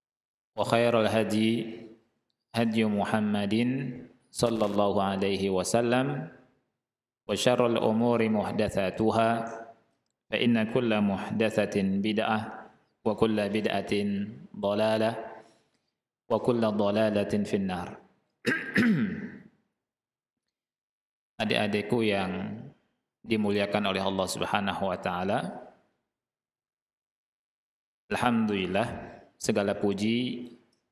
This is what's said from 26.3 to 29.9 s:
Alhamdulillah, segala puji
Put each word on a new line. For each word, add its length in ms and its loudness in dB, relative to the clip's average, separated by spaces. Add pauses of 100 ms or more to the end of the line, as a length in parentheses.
Alhamdulillah, 800 2 (480)
segala 400 0
puji 720 -2 (440)